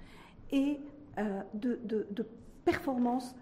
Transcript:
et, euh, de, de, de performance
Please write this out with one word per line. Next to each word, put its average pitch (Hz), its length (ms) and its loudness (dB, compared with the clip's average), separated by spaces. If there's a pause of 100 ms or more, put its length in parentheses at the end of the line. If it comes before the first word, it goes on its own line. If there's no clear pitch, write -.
(520)
et, 277 260 4 (400)
euh, 196 220 0 (140)
de, 226 300 0
de, 214 260 0
de 208 140 -2 (400)
performance 254 760 2